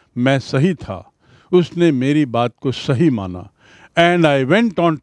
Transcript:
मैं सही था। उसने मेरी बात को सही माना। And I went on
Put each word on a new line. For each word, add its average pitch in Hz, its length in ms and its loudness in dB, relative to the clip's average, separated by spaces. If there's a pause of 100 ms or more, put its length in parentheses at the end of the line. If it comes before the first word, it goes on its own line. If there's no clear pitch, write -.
(180)
मैं 135 200 0
सही 143 360 0
था। - 320 -14 (460)
उसने 170 400 2
मेरी 139 340 0
बात 120 340 -2
को 131 120 -4
सही 147 380 0
माना। 95 400 -8 (480)
And 175 260 4
I 139 260 2
went 214 280 2
on 165 240 0